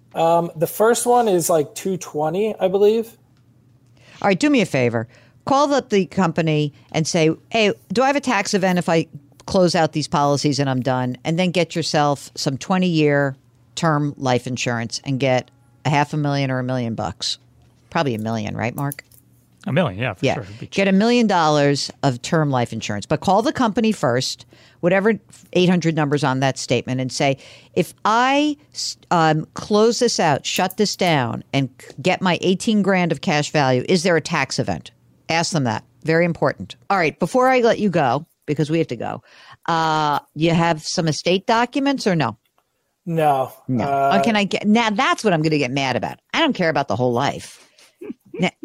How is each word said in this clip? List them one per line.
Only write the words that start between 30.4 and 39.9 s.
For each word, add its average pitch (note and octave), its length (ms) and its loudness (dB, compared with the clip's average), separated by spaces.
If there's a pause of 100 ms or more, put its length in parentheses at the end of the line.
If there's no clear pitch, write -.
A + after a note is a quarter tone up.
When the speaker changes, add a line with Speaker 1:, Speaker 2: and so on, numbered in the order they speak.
Speaker 2:
shut - 320 -4
this G#3 200 0
down, C3 460 0 (120)
and C#3 160 0 (100)
c-, - 220 -20
get F3+ 180 0
my F3 220 0
eighteen G3+ 400 2
grand F3+ 300 2
of D3 100 -6
cash D3 280 0
value, C3 380 2
is F3 140 2
there F3+ 140 2
a A#3 40 2
tax D#3+ 380 -4
event?" G2 320 -6 (400)
Ask D#3+ 220 -2
them D3 120 0
that. A2+ 200 -2 (200)
Very D#3+ 220 2
important. D3 500 -2 (140)
All G3 80 2
right, D#3 200 0
before B3 300 2
I C4 120 4
let A3+ 180 4
you G#3 100 0
go, D3+ 380 0 (200)
because D3 240 -2
we E3 80 0
have D#3+ 100 0
to B2+ 80 -8
go, A2 260 -8 (440)
uh, D#3 520 0 (160)